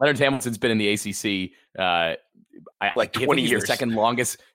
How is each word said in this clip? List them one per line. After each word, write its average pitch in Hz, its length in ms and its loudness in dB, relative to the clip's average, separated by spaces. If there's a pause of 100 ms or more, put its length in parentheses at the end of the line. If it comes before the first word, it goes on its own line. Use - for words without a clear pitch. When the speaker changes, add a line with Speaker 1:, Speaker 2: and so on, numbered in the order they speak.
Speaker 1:
Leonard 139 180 2
Hamilton's 131 400 0
been 117 140 2
in 110 40 2
the 104 120 2
A 107 80 2
C 101 160 -6
C, 95 420 -4 (240)
uh, 85 360 2 (680)
I, 101 160 0
Speaker 2:
Like, 110 200 0
Speaker 1:
I - 20 -4
think 127 80 -2
Speaker 2:
twenty 135 160 2
Speaker 1:
he's 120 80 0
Speaker 2:
years. 107 120 2
Speaker 1:
the - 60 -4
second 117 260 0
longest, 117 440 0 (160)